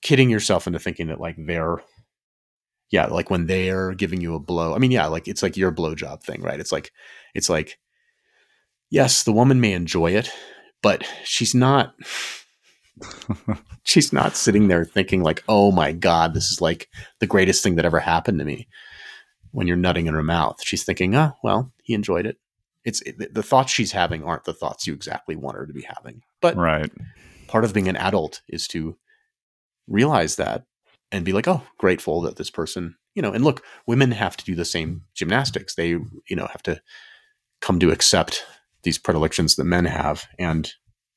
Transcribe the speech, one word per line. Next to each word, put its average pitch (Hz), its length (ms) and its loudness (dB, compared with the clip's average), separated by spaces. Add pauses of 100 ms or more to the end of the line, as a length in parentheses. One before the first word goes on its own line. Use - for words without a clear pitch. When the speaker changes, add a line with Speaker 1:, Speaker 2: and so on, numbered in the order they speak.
Speaker 1:
kidding 131 280 6
yourself 104 380 0
into 82 120 -4
thinking 85 280 -8
that, 80 120 -8
like, 82 180 -8
they're, 82 400 -4 (1120)
yeah, 87 160 4
like, 85 220 -2
when 87 180 0
they're 95 460 -2
giving 92 280 -2
you 85 140 -4
a 78 40 -4
blow, 82 360 -2
I - 20 -2
mean, 127 140 4
yeah, 98 160 2
like, 80 200 -4
it's 98 160 -6
like 92 140 -2
your 92 140 2
blowjob 80 500 -6
thing, - 200 -10
right? 76 180 -6
It's - 120 -8
like, 73 200 -6 (420)
it's - 160 -4
like, 80 300 -2 (1080)
yes, 135 340 4
the 117 100 2
woman 127 280 6
may 107 120 4
enjoy 87 380 0
it, 107 180 0 (520)
but - 220 2 (200)
she's - 320 -2
not, 127 380 4 (1040)
<laughs> - 840 -10
she's - 280 4
not - 240 0
sitting 104 320 4
there 85 180 4
thinking, 95 360 0
like, 78 260 0
"Oh 101 240 8
my 78 200 4
God, 82 420 2
this - 180 -2
is, - 100 -4
like, 82 280 -2 (300)
the 110 80 -2
greatest 95 360 2
thing 95 120 2
that 82 100 2
ever 82 140 2
happened 82 400 0
to 71 60 -4
me." - 220 -8 (840)
When - 160 -2
you're 87 100 2
nutting 87 300 2
in 80 60 0
her 78 100 0
mouth, 80 400 0
she's - 200 -4
thinking, 92 320 0
"Ah, 151 280 2
well, 113 280 0 (120)
he 120 100 -4
enjoyed 95 320 0
it." - 120 -6 (460)
It's, 110 180 -4
it, - 160 -14
the, 104 100 -10
the 110 160 -6
thoughts 135 280 2
she's 104 200 -2
having 82 320 -2
aren't 85 220 -6
the 85 80 -8
thoughts - 340 -8
you 78 60 -6
exactly - 420 -10
want 67 220 -10
her 65 80 -10
to 76 80 -16
be 69 80 -14
having. - 400 -18 (200)
But 170 140 2
Speaker 2:
Right. 80 360 2 (560)
Speaker 1:
part 113 180 2
of 104 80 0
being 98 140 2
an 92 100 -2
adult 90 500 -2
is - 220 -8
to 82 280 -6 (880)
realize 107 500 2
that 76 260 -4 (480)
and 92 140 -4
be 95 80 -2
like, 104 140 0
"Oh, 175 160 0 (140)
grateful 85 440 0
that - 160 -6
this - 120 -10
person," 85 460 -8 (180)
you 208 80 -6
know, 110 100 -2
and 113 120 0
look, 139 200 2 (220)
women 123 260 4
have 104 260 -2
to - 80 -16
do 92 100 -4
the 85 100 -2
same 87 380 -6 (100)
gymnastics. 120 600 -2
They, 85 140 -2
you - 460 -6
know, - 120 -6
have - 160 -14
to 82 180 -4 (800)
come 90 180 0
to 85 120 6
accept - 540 0 (380)
these 80 140 -2
predilections 80 580 0
that - 80 -4
men 87 220 2
have 80 420 -2 (100)
and 80 340 -2 (460)